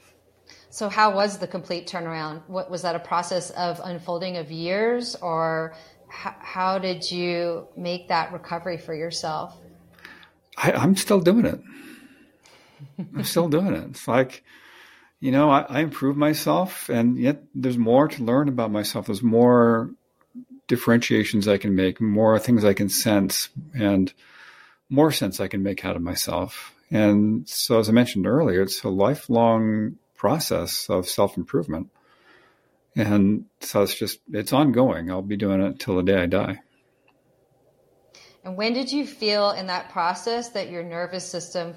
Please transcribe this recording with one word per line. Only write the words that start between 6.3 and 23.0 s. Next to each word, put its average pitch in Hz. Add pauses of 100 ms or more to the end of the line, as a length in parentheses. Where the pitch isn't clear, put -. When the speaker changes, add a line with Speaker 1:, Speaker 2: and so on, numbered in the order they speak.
Speaker 1:
how 185
did 185
you 175 (100)
make 175
that 165
recovery 175
for 165
yourself? 160 (1000)
Speaker 2:
I, -
I'm 160
still 196
doing 190
it. - (1400)
I'm -
still 170
doing 165
it. 80
It's -
like, 131 (760)
you 131
know, 147
I, 139
I 131
improved 143
myself, 151
and 120
yet 135 (120)
there's 127
more 120
to 147
learn 131
about 120
myself. 104
There's 107
more 117 (800)
differentiations 113
I 98
can 98
make, 92
more 110
things 113
I 101
can 101
sense, 101 (260)